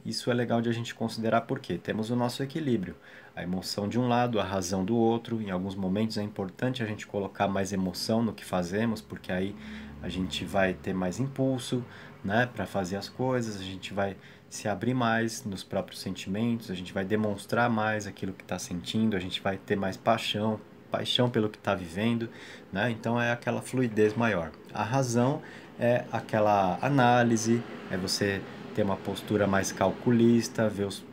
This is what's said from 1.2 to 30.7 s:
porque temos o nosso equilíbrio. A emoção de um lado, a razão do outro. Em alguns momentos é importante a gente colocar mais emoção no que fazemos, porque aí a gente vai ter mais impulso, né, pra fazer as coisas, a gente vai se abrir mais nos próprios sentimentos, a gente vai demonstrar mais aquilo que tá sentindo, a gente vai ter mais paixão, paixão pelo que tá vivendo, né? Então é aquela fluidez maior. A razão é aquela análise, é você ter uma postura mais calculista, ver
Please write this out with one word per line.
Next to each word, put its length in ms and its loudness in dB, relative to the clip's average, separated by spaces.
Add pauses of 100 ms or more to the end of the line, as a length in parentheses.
porque 360 -4
temos 320 -2
o 60 0
nosso 280 0
equilíbrio. 500 -2 (400)
A 80 -8
emoção 460 -2
de 100 0
um 100 2
lado, 300 2
a 60 2
razão 400 0
do 120 0
outro. 460 2
Em 80 -6
alguns 260 -2
momentos 420 0
é 60 -2
importante 600 -4
a 20 -2
gente 220 -6
colocar 400 0
mais 240 0
emoção 500 0
no 120 0
que 100 -12
fazemos, 580 0
porque 300 -10
aí 240 -2 (460)
a 60 -8
gente 380 -4
vai 280 4
ter 200 -4
mais 260 -2
impulso, 640 0 (400)
né, 300 4
pra 140 -4
fazer 280 -2
as 140 -6
coisas, 500 -2
a 40 -8
gente 280 -10
vai 240 0 (320)
se 200 -8
abrir 260 0
mais 500 2
nos 200 -6
próprios 360 -4
sentimentos, 680 -4
a 60 -6
gente 180 -10
vai 100 -2
demonstrar 680 0
mais 340 0
aquilo 260 -6
que 120 -14
tá 160 -6
sentindo, 580 0
a 20 0
gente 220 -6
vai 160 -2
ter 180 -2
mais 220 -2
paixão, 600 0 (320)
paixão 360 2
pelo 220 2
que 80 -10
tá 160 0
vivendo, 560 0 (420)
né? 200 2
Então 280 0
é 120 2
aquela 320 -2
fluidez 520 2
maior. 360 2 (200)
A 120 -2
razão 580 2 (380)
é 320 4
aquela 720 4
análise, 800 4 (260)
é 80 -4
você 440 0 (340)
ter 80 2
uma 140 0
postura 500 0
mais 240 2
calculista, 1000 4
ver 160 -2